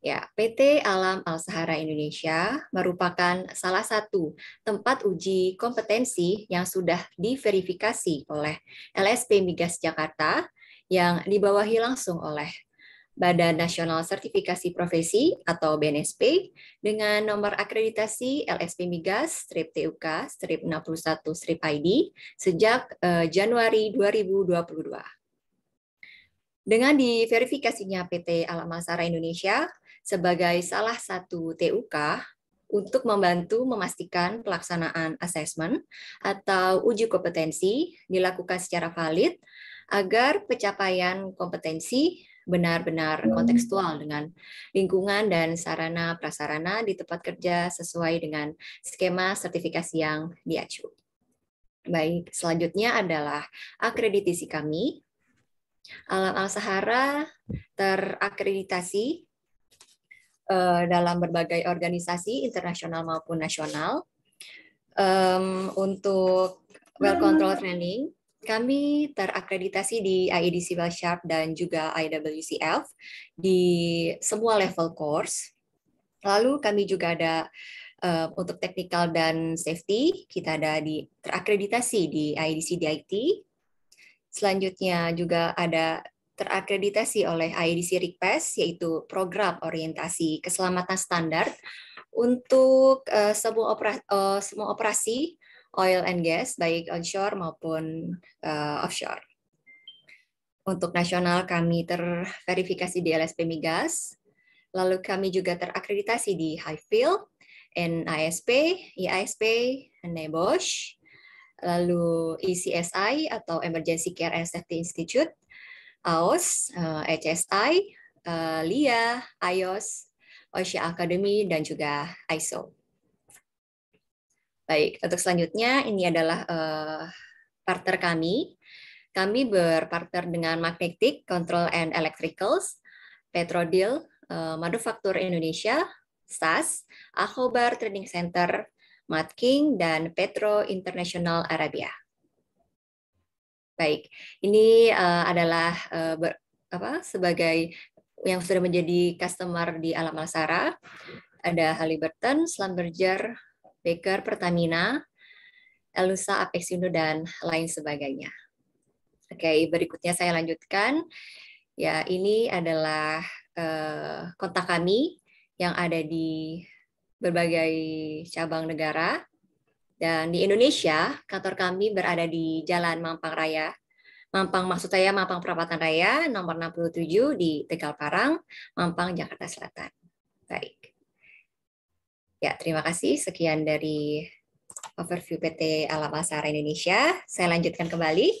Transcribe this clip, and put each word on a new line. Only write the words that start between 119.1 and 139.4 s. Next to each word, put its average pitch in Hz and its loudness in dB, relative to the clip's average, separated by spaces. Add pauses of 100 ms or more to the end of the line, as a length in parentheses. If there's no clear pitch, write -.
aios, 185 -2 (400)
osha 180 -2
Academy, 180 0
dan 156 0
juga 151 -4 (160)
iso. - -6 (1900)
Baik, - 2
untuk 175 0
selanjutnya 202 2
ini 190 0
adalah, 165 2
eh, 156 -4 (580)
partner 185 0
kami. 170 0 (560)
Kami 202 2
berpartner 170 2
dengan 165 0
Magnetic 170 -2
Control 175 0
and 165 0
Electricals, 175 -2 (480)
Petrodil, 175 0 (300)
eh, 160 -6
Manufaktur 190 -4
Indonesia, 185 0 (400)
sas, - -2 (240)
Akhobar 240 0
Training 196 -6
Center, 175 0 (460)
Matking, 254 2